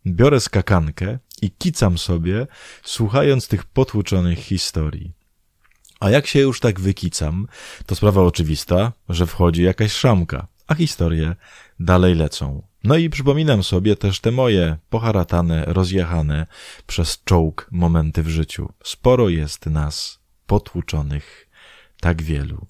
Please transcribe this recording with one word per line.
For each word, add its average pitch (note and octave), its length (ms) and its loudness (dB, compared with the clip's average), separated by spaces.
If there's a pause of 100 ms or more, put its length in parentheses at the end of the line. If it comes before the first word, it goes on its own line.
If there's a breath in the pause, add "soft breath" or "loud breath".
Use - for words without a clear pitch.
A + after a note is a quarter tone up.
biorę A#2 340 4
skakankę F#2 800 -2 (240)
i G2 80 0
kicam G#2 480 0
sobie, F2+ 480 -2 (360 loud breath)
słuchając C3 640 0
tych G2+ 160 -2
potłuczonych F#2 760 0
historii. D#2+ 720 -6 (880)
A G2+ 100 2
jak C#3+ 160 4
się - 140 2
już C3+ 200 2
tak G2 200 0
wykicam, F#2 680 -2 (400 loud breath)
to - 80 -6
sprawa G2 280 4
oczywista, F2 720 0 (160)
że F2 180 0
wchodzi E2+ 360 2
jakaś F#2+ 300 0
szamka, F2+ 540 0 (200)
a - 80 0
historie E2 600 -2 (440 loud breath)
dalej F2+ 340 6
lecą. C#2+ 480 -4 (220)
No B2+ 120 4
i E3 140 2
przypominam C#3 520 2
sobie G2 340 2
też G2 240 -2
te A2+ 100 0
moje G#2 460 2 (140)
poharatane, F2 760 0
rozjechane E2+ 800 0 (400 loud breath)
przez - 380 -4
czołg D#2+ 460 0
momenty E2 520 0
w D#2+ 60 -4
życiu. D#2+ 440 -4 (120)
Sporo B2 440 2
jest D#2 380 -4
nas D2+ 520 -4 (280)
potłuczonych, D2+ 1040 -4 (520 soft breath)
tak E2 220 0
wielu". C#2+ 480 -6